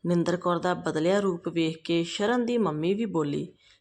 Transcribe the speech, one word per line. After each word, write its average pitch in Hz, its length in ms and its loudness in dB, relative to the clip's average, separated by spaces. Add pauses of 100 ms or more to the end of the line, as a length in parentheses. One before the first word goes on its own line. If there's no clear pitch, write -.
ਨਿੰਦਰ 175 320 2
ਕੌਰ 175 220 0
ਦਾ 180 160 0
ਬਦਲਿਆ 170 460 0
ਰੂਪ 180 280 -2
ਵੇਖ 165 360 0
ਕੇ 170 200 0
ਸ਼ਰਨ 226 420 0
ਦੀ 240 120 0
ਮੰਮੀ 165 360 0
ਵੀ 226 100 -2
ਬੋਲੀ 151 420 -2 (340)